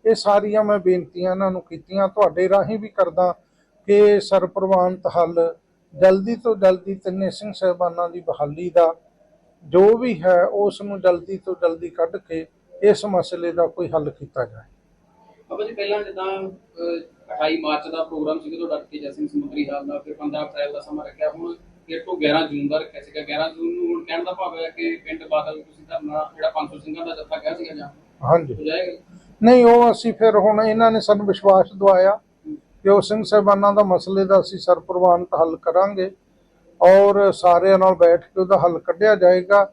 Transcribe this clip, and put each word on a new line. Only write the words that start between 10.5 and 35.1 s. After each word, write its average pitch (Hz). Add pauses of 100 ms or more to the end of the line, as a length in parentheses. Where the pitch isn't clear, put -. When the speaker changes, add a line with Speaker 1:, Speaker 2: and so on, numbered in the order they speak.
Speaker 1:
ਨੂੰ 202
ਜਲਦੀ 180
ਤੋਂ 190
ਜਲਦੀ 170
ਕੱਢ 165
ਕੇ 165 (380)
ਇਸ 202
ਮਸਲੇ 175
ਦਾ 170
ਕੋਈ 165
ਹੱਲ 151
ਕੀਤਾ 135
ਜਾਏ। 110 (840)
Speaker 2:
ਬਾਬਾ -
ਜੀ, -
ਪਹਿਲਾਂ 202
ਜਿੱਦਾਂ, 190
ਅਹ, 190
ਅਠਾਈ 160
ਮਾਰਚ 151
ਦਾ 160
ਪ੍ਰੋਗਰਾਮ 156
ਸੀਗਾ 156
ਤੁਹਾਡਾ 156
ਤੇਜਾ 143
ਸਿੰਘ 147
ਸਮੁੰਦਰੀ 143
ਹਾਲ 143
ਨਾਲ, 143
ਫਿਰ 151
ਪੰਦਰਾਂ 147
ਅਪ੍ਰੈਲ 143
ਦਾ 143
ਸਮਾਂ 151
ਰੱਖਿਆ, -
ਹੁਣ 339 (340)
ਫਿਰ 160
ਤੋਂ -
ਗਿਆਰਾਂ 151
ਜੂਨ 143
ਦਾ 147
ਰੱਖਿਆ 156
ਸੀਗਾ। -
ਗਿਆਰਾਂ -
ਜੂਨ 339
ਨੂੰ 175
ਹੁਣ 170
ਕਹਿਣ 330
ਦਾ -
ਭਾਵ 370
ਹੈ 165
ਕਿ 170
ਪਿੰਡ -
ਬਾਦਲ 151
ਤੁਸੀਂ -
ਧਰਨਾ, 151
ਜਿਹੜਾ -
ਪੰਜ -
ਸੌ -
ਸਿੰਘਾਂ 320
ਦਾ 330
ਜੱਥਾ -
ਕਿਹਾ 320
ਸੀਗਾ, -
ਜਾਂ 294 (340)
Speaker 1:
ਹਾਂਜੀ। 143
Speaker 2:
ਹੋ 107
ਜਾਏਗਾ? 175 (520)
Speaker 1:
ਨਹੀਂ, 247
ਉਹ 233
ਅਸੀਂ 220
ਫਿਰ 220
ਹੁਣ 214
ਇਹਨਾਂ 226
ਨੇ 220
ਸਾਨੂੰ 208
ਵਿਸ਼ਵਾਸ 190
ਦਿਵਾਇਆ 196 (280)
ਕਿ -
ਉਹ 196
ਸਿੰਘ 208
ਸਾਹਿਬਾਨਾਂ 202
ਦਾ 208
ਮਸਲੇ 190
ਦਾ 190
ਅਸੀਂ 185
ਸਰਪ੍ਰਵਾਨਤ 180